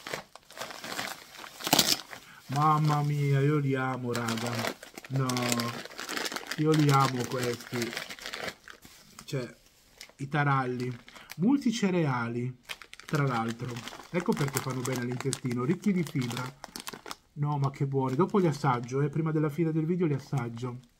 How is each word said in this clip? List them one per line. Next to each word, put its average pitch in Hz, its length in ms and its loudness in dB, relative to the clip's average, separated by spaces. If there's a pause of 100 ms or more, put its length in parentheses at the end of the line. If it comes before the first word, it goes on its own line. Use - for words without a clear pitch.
(2500)
Mamma 151 560 4
mia, 143 360 4
io 147 180 4
li 135 180 2
amo, 131 360 -2
raga. 117 400 -2 (580)
No, 135 180 0 (1300)
io 156 140 4
li 151 180 6
amo 135 360 4
questi. 120 640 -4 (1300)
Cioè, 123 300 -6 (640)
i 135 100 -8
taralli. 135 640 2 (460)
Multicereali, 151 1200 2 (480)
tra 143 220 2
l'altro. 117 440 -2 (380)
Ecco 180 240 0
perché 139 260 0
fanno 127 220 -4
bene 123 200 -2
all'intestino, 123 640 -2
ricchi 180 300 2
di 180 100 2
fibra. 123 400 -2 (920)
No, 147 260 0
ma 135 100 2
che 139 160 -2
buoni. 135 300 2
Dopo 190 240 2
li 180 80 4
assaggio, 127 540 0
eh. 147 80 2
Prima 156 220 -2
della 156 180 2
fine 160 220 0
del 156 140 2
video 175 220 2
li 147 80 2
assaggio. 123 640 -4 (200)